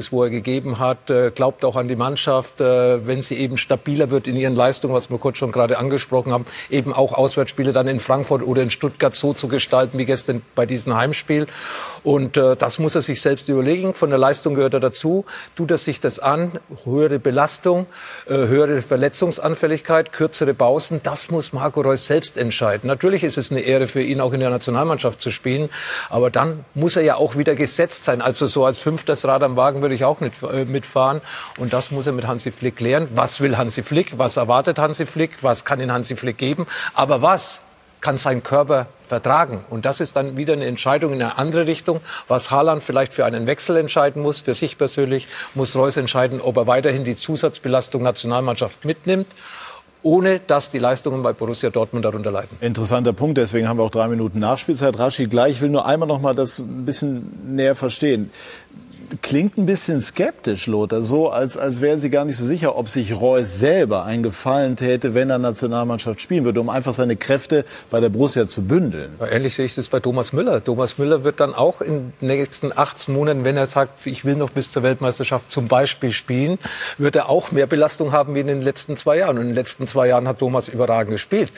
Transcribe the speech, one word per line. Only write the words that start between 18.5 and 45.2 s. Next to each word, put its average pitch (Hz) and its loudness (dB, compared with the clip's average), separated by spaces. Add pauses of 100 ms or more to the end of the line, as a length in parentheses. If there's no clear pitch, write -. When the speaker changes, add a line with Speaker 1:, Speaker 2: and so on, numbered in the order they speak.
Speaker 1:
Verletzungsanfälligkeit, 160 0
kürzere 156 0
Pausen, 139 0
das 143 -6
muss 165 -4
Marco 143 -2
Reus 135 0
selbst - 0
entscheiden. 113 0
Natürlich 165 2
ist 143 -2
es 131 -4
eine 135 0
Ehre 131 2
für 135 -2
ihn, 131 0
auch 127 0
in 131 -2
der 131 0
Nationalmannschaft 123 0
zu 123 -4
spielen, 131 -2 (400)
aber 123 2
dann 147 0 (100)
muss 165 0
er 165 4
ja 147 4
auch 139 0
wieder 147 2
gesetzt 151 -2
sein. 123 2
Also 127 0
so 135 2
als 131 2
fünftes 151 -2
Rad 135 2
am 127 0
Wagen 139 2
würde 143 2
ich 131 0
auch 147 2
nicht, 127 -4
äh, 135 -2
mitfahren. 135 0 (380)
Und 123 -6
das 123 0
muss 139 -4
er 143 0
mit 117 -4
Hansi 120 -4
Flick 123 -4
klären. 135 0
Was 127 0
will 131 2
Hansi 117 -2
Flick? 147 -2
Was 123 0
erwartet 127 2
Hansi 151 0
Flick? 160 -4
Was 123 0
kann 131 -2
ihn 127 -4
Hansi 123 -4
Flick 120 -6
geben? 147 -4 (260)
Aber 135 2
was 180 2 (400)
kann 135 -2
sein 127 -2
Körper 135 2 (220)
vertragen? 123 0
Und 113 -4
das 135 -2
ist 165 -4
dann 135 -2
wieder 151 0
eine 139 -4
Entscheidung 139 0
in 127 -2
eine - -4
andere 160 0
Richtung. 160 0 (260)
Was 123 0
Haaland 147 4
vielleicht 131 0
für 123 2
einen 117 -2
Wechsel 165 0
entscheiden 147 2
muss, 147 -2
für 127 0
sich - -4
persönlich, 135 0 (300)